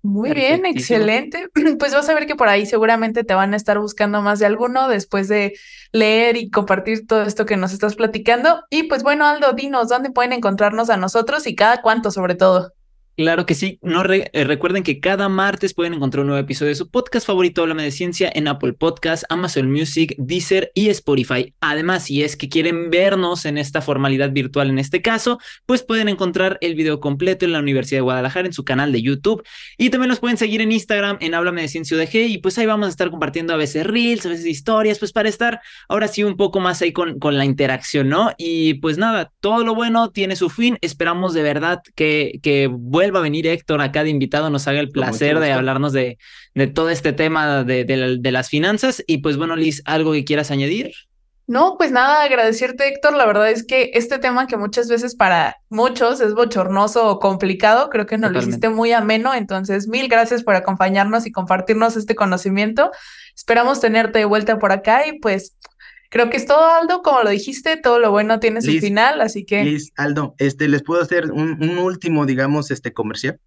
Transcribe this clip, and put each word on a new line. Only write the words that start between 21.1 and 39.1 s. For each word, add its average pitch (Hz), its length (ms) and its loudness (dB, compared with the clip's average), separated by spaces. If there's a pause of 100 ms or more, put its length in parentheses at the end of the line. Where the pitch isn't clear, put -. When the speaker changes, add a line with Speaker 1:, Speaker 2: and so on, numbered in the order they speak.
Speaker 2:
Además, 156 440 -2
si 143 180 -2
es 147 140 -4
que 139 120 -10
quieren 170 400 -2
vernos 180 560 0
en 147 140 -4
esta 147 240 -4
formalidad 139 480 0
virtual, 139 400 0
en 135 80 0
este 143 240 -2
caso, 233 360 0 (280)
pues 254 160 0
pueden 220 260 0
encontrar 185 540 0
el 170 140 -2
video 156 220 0
completo 165 460 -2
en 175 80 0
la 160 60 -2
Universidad 135 400 -2
de 131 40 0
Guadalajara, 127 440 -2
en 175 80 -8
su 135 100 -8
canal 139 260 0
de 117 120 0
YouTube. 143 400 -2 (340)
Y 240 140 2
también 254 180 0
nos 247 120 -2
pueden 240 180 -2
seguir 220 240 -2
en 220 100 0
Instagram, 202 480 -2
en 165 140 -4
Háblame 175 260 -2
de 156 80 -6
Ciencia 160 300 -4
U - 20 0
D 160 80 -2
G, 226 180 0
y 208 120 -4
pues 185 180 -2
ahí 233 80 0
vamos 214 220 0
a 185 40 -2
estar 156 200 -4
compartiendo 165 420 -4
a 160 60 0
veces 151 280 -2
reels, 233 380 0
a 175 60 -4
veces 170 160 -6
historias, 214 520 0
pues 202 140 -6
para 220 160 0
estar 233 320 -2 (300)
ahora 208 180 0
sí 208 160 -2
un 190 140 -2
poco 190 220 0
más 180 200 -2
ahí 175 120 0
con, 165 260 -4
con 147 180 0
la 139 80 2
interacción, 135 640 0
¿no? 185 300 2
Y 165 360 0
pues 151 220 -2
nada, 208 340 -2 (100)